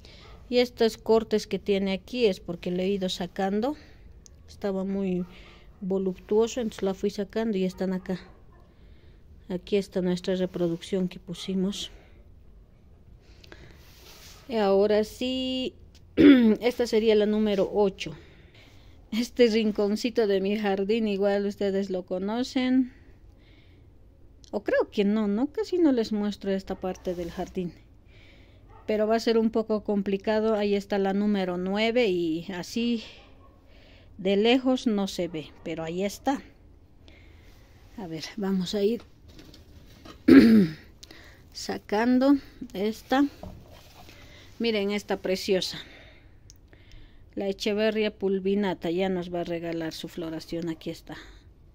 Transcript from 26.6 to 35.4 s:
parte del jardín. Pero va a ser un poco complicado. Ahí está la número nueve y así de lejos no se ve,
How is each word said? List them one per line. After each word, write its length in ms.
parte 400
del 160
jardín. 420
Pero 200
va 80
a 40
ser 180
un 120
poco 340
complicado. 720
Ahí 200
está 220
la 160
número 440
nueve 500
y 440
así 520
de 200
lejos 500
no 200
se 200
ve, 240